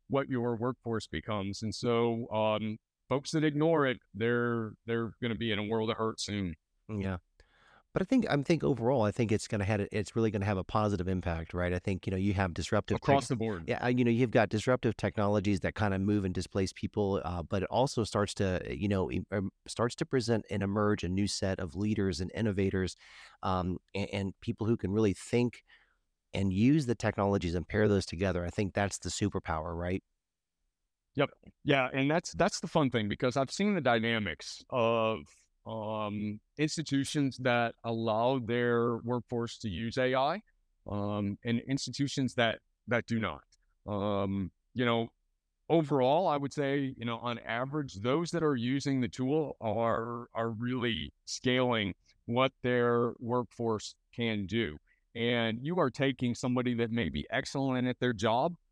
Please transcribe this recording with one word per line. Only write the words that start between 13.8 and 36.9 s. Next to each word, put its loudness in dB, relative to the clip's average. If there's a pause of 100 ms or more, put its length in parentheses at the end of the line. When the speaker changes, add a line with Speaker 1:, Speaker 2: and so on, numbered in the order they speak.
Speaker 2:
uh, 0
you 4
know, 6
you've 4
got 4
disruptive 2
technologies 2
that -2
kinda 0
move 2
and -2
displace -2
people, -2
uh, -4
but -2
it -2
also 2
starts 0
to, 0
you -2
know, 0
em-, -4
em-, -2 (160)
starts -4
to -4
present 0
and -2
emerge 2
a -2
new 0
set -2
of -8
leaders 0
and -4
innovators, 0 (460)
um, 0 (160)
a-, -4
and -4
people -4
who 4
can -4
really 4
think -2 (680)
and 0
use 6
the 0
technologies 2
and -4
pair 2
those 4
together. -2
I -6
think -4
that's -2
the -10
superpower, -2
right? -4 (1120)
Speaker 1:
Yep. 0 (340)
Yeah, 2
and 2
that's, 0
that's 0
the -8
fun 2
thing, 0
because -2
I've 0
seen 0
the 0
dynamics 0
of, 2 (460)
um, -6 (160)
institutions -2